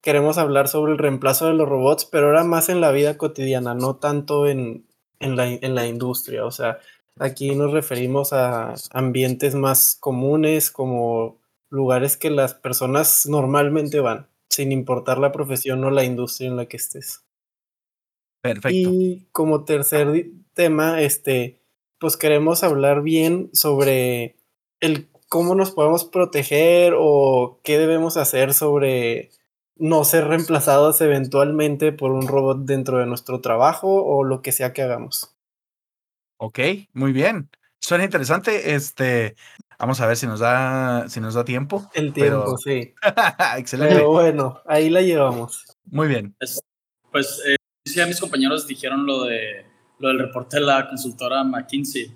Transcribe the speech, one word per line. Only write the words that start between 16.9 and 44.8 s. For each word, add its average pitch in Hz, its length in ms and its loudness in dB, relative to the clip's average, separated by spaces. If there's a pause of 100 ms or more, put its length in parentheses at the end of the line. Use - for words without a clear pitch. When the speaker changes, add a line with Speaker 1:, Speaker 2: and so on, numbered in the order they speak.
Speaker 2:
Perfecto. 117 300 -2
Speaker 1:
Y 185 640 0
como 156 340 0
tercer 147 460 0
di-, 170 200 -2 (220)
tema, 160 480 2
este, 131 580 -2 (380)
pues 160 180 -2
queremos 156 480 2
hablar 143 380 2
bien 160 500 0
sobre 131 840 0 (440)
el 156 300 -2 (180)
cómo 175 260 0
nos 190 180 0
podemos 165 340 2
proteger 170 880 2
o 135 680 4
qué 147 140 0
debemos 160 400 2
hacer 135 380 0
sobre 131 720 0 (480)
no 156 280 2
ser 156 220 2
reemplazados 151 720 4
eventualmente 147 920 2
por 143 220 -2
un 131 160 -2
robot 135 380 0
dentro 131 320 0
de 123 80 0
nuestro 123 340 -6
trabajo 156 640 2
o 139 200 2
lo 131 180 -4
que 131 100 -4
sea 127 220 -4
que 139 80 -4
hagamos. 120 520 -8 (1040)
Speaker 2:
Ok, 110 220 -12 (340)
muy 135 200 -2
bien. 151 360 -2 (320)
Suena 175 240 -2
interesante. 175 680 -2
Este, 127 640 -2 (420)
vamos 120 240 -2
a 117 40 2
ver 117 120 2
si 131 80 -6
nos 107 140 -4
da, 127 680 0
si 120 100 -12
nos 110 140 -6
da 120 140 -2
tiempo, 143 480 -6
Speaker 1:
El 151 180 -4
Speaker 2:
pero 139 320 0
Speaker 1:
tiempo, 127 140 -4
sí. 131 420 -6
Speaker 2:
<laughs> 196 560 2
Excelente. 147 380 2
Speaker 1:
Pero 147 160 6
bueno, 151 560 2
ahí 156 240 2